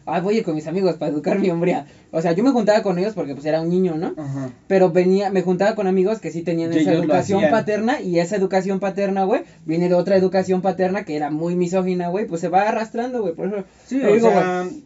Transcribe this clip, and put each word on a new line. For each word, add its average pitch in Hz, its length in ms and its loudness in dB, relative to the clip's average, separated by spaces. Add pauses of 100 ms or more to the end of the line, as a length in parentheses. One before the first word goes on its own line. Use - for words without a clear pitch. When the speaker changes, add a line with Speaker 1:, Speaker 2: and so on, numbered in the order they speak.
Speaker 1:
"Ah, 165 160 -2
voy 202 140 0
a - 40 0
ir - 60 -2
con 160 100 -2
mis 151 100 -6
amigos 175 300 -2
para 156 160 -4
educar 180 280 -2
mi 196 100 0
hombría". 170 360 0 (260)
O 165 100 -2
sea, 170 100 2
yo 175 120 0
me 277 80 4
juntaba 214 320 2
con 185 140 0
ellos 202 160 -2
porque, 147 220 -6
pues, 139 100 -12
era 156 160 0
un 165 80 -2
niño, 180 260 0
¿no? 190 220 -4
Speaker 2:
Ajá. 139 320 -6 (180)
Speaker 1:
Pero 185 240 4
venía, 190 380 2
me 190 120 0
juntaba 185 340 0
con 208 100 -2
amigos 190 340 2
que 160 120 -8
sí 165 100 -8
tenían 165 320 -2
Speaker 2:
Y 156 40 2
Speaker 1:
esa 156 160 2
Speaker 2:
ellos 165 120 4
lo 160 80 2
Speaker 1:
educación 190 300 2
Speaker 2:
hacían. 151 80 4
Speaker 1:
paterna, 214 500 0
y 180 180 -2
esa 175 180 -2
educación 190 420 0
paterna, 196 460 -2
güey, 247 160 0 (240)
viene 170 240 0
de 180 60 4
otra 175 200 2
educación 185 460 2
paterna 185 420 -2
que 151 140 -6
era 147 140 -4
muy 165 240 -2
misógina, 180 520 0
güey, 190 200 -2
pues 170 140 -6
se 185 60 -2
va 180 220 2
arrastrando, 226 520 -4
güey, 170 140 -4
por 165 120 -6
eso 202 180 -6 (200)
Speaker 2:
Sí, 262 140 -4
Speaker 1:
te 254 80 0
Speaker 2:
o 202 80 6
Speaker 1:
digo, 226 140 4
Speaker 2:
sea 180 340 2
Speaker 1:
güey, 180 220 -10